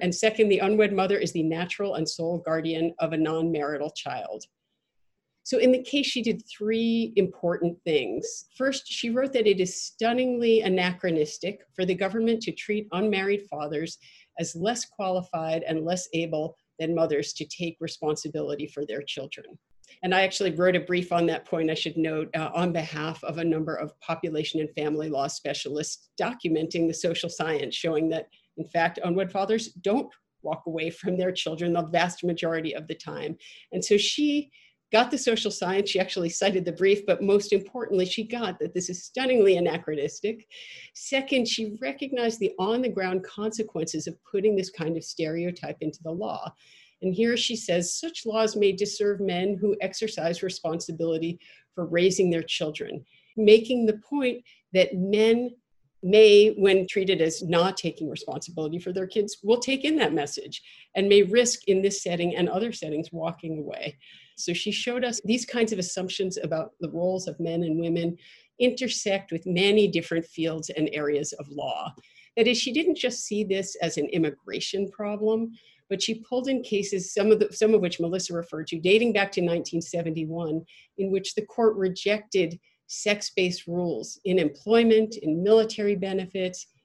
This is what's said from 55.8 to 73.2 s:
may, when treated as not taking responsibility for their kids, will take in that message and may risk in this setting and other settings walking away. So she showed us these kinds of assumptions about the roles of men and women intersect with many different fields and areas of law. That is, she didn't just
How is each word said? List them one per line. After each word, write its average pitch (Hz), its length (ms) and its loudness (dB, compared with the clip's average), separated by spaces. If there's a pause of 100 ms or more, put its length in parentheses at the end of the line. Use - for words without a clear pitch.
may, 208 460 10
when 190 360 4
treated 185 360 2
as 160 220 0
not 175 340 2
taking 160 320 -4
responsibility 160 680 -6
for 180 120 -8
their 185 160 -4
kids, 208 340 -2
will 233 180 2
take 269 260 -2
in 311 100 2
that 180 180 2
message - 480 -6 (340)
and 196 120 2
may 202 140 10
risk 233 460 2
in 190 140 4
this 202 220 0
setting 175 320 0
and 175 140 2
other 214 240 -2
settings 156 400 -6
walking 165 460 -6
away. - 360 -8 (400)
So - 180 -4
she 208 180 -4
showed 240 340 -2
us 233 180 -4
these 233 220 0
kinds 233 260 0
of 202 60 -4
assumptions 185 640 -4
about 160 380 -4
the 165 100 -6
roles 180 380 -2
of 156 120 -10
men 170 220 -2
and 160 180 0
women 170 380 -2 (400)
intersect 240 760 0
with 165 140 -6
many 196 420 4
different 165 380 -2
fields 160 460 -4
and 151 220 -2
areas 147 400 -2
of 143 160 -12
law. 143 440 -8 (420)
That 233 120 4
is, 240 100 4
she 240 160 -2
didn't 320 240 2
just 247 260 -4